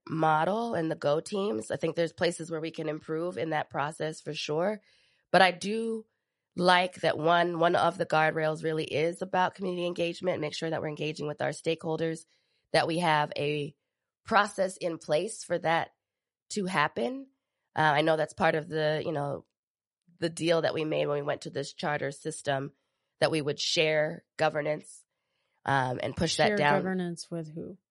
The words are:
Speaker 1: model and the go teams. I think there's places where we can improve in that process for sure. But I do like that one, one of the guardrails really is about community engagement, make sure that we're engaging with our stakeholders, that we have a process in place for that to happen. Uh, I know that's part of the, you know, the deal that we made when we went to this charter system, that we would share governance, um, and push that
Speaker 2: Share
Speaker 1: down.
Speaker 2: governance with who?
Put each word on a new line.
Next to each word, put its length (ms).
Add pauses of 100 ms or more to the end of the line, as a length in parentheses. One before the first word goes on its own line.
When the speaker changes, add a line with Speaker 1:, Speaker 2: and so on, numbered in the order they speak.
Speaker 1:
model 680
and 180
the 40
go 260
teams. 500
I 60
think 180
there's 160
places 400
where 80
we 120
can 180
improve 480
in 140
that 180
process 500
for 140
sure. 480 (500)
But 100
I 100
do 540 (520)
like 380
that 220
one, 420
one 180
of 200
the 80
guardrails 600
really 180
is 380
about 340
community 300
engagement, 560
make 120
sure 160
that 120
we're 80
engaging 380
with 140
our 100
stakeholders, 720 (480)
that 140
we 120
have 380
a 360 (520)
process 520
in 200
place 460
for 140
that 340 (580)
to 160
happen. 600 (500)
Uh, 60
I 200
know 160
that's 160
part 220
of 120
the, 380
you 80
know, 320 (720)
the 100
deal 340
that 100
we 100
made 240
when 120
we 60
went 160
to 80
this 220
charter 400
system, 640 (480)
that 100
we 100
would 180
share 640 (120)
governance, 680 (600)
um, 380
and 120
push 220
that 100
Speaker 2:
Share 100
Speaker 1:
down. 220
Speaker 2:
governance 500
with 240
who? 240 (140)